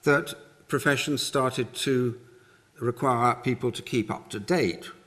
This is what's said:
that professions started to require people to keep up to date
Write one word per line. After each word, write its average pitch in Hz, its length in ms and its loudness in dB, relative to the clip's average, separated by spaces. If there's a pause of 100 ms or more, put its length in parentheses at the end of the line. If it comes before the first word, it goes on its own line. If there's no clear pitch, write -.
that 147 300 2 (340)
professions 143 540 0
started 127 540 -2
to 123 440 0 (600)
require 120 560 2
people 123 360 -2
to - 100 -10
keep 113 280 -2
up - 200 -8
to 107 100 -8
date 110 460 0 (220)